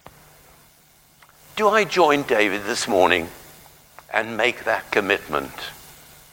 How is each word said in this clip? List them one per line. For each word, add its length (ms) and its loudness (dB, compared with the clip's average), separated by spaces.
Do 140 2
I 160 2
join 360 2
David 440 0
this 220 -4
morning 440 2
and 240 -4
make 260 -2
that 280 -4
commitment? 640 -2